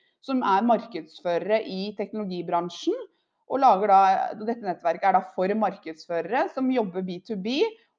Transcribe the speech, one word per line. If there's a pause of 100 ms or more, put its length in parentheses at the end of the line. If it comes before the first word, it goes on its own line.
(220)
som
er
markedsførere
i
teknologibransjen, (540)
og
lager
da,
dette
nettverket
er
da (140)
for
markedsførere
som
jobber
B
to
B (380)